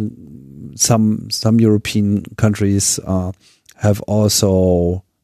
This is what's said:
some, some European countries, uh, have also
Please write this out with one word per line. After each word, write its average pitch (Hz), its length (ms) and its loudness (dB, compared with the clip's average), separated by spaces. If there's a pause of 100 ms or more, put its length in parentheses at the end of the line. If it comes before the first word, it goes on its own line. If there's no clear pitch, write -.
(760)
some, 110 560 0
some 113 300 0
European 104 640 2 (120)
countries, 101 680 0
uh, 92 260 -4 (440)
have 104 260 0
also 92 1040 2 (200)